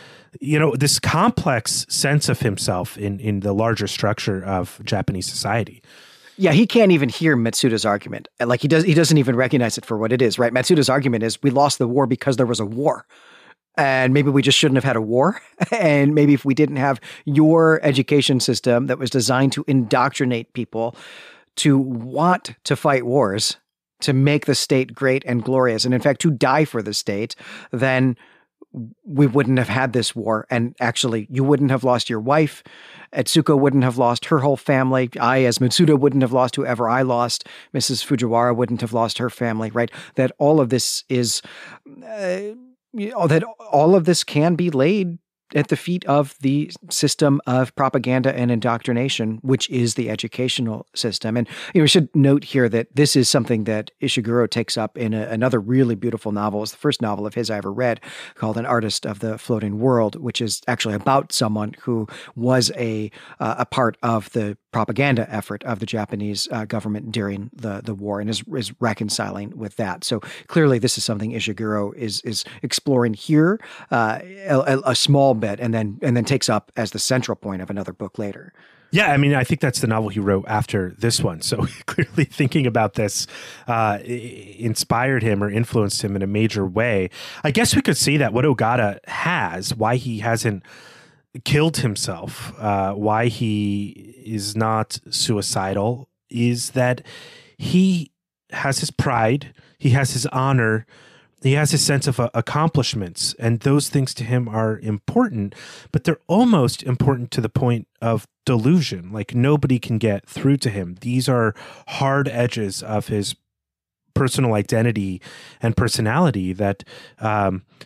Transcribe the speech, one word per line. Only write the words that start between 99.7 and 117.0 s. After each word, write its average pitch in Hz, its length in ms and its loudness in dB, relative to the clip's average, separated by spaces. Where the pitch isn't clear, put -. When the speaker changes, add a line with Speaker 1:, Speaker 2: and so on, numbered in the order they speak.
Speaker 1:
he 135 140 0
has 131 220 2
his 123 140 -4
honor, 123 600 0
he 135 120 2
has 147 180 2
his 156 120 2
sense 143 240 0
of, 131 120 0
uh, 117 140 0
accomplishments, 120 1080 -2
and 117 200 0
those 143 300 2
things 135 260 0
to 127 80 -8
him 120 260 -2
are 110 300 -2
important, 107 720 -2
but - 120 0
they're 156 240 0
almost 185 560 4
important 123 480 0
to 123 100 -2
the 110 60 0
point 120 400 0
of 117 260 -2
delusion. 117 640 2
Like, 104 220 -8
nobody 131 460 2
can 110 200 -2
get 104 280 0
through 139 300 0
to 123 120 -4
him. 92 320 -6
These 123 280 -2
are 117 240 2
hard 135 400 0
edges 120 560 -4
of 107 240 -4
his 101 280 -4
personal 127 380 0
identity 104 680 -2
and 117 160 0
personality 117 760 0
that, 98 320 -2